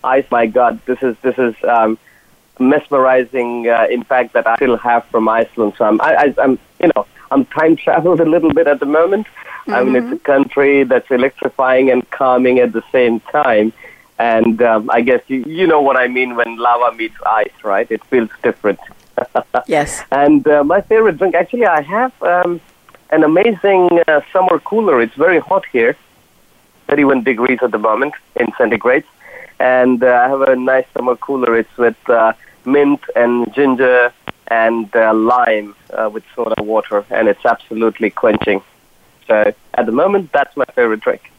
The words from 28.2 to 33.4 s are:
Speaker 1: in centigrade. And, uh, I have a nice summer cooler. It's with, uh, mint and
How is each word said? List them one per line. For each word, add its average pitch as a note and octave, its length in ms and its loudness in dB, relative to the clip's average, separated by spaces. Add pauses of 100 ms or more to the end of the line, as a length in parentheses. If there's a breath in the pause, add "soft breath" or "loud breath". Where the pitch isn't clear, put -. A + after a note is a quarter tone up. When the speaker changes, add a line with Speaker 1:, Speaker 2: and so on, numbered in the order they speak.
Speaker 1:
in A2+ 80 -2 (100)
centigrade. A#2+ 460 0 (560 loud breath)
And, B2+ 440 2
uh, B2 200 4
I B2+ 60 0
have C3+ 120 -2
a C3+ 140 4
nice C3 380 0
summer B2 240 -2
cooler. B2 400 -2
It's - 200 -6
with, A#2 200 0 (120)
uh, A2+ 240 2 (320 soft breath)
mint C#3+ 360 2 (140)
and A#2+ 380 0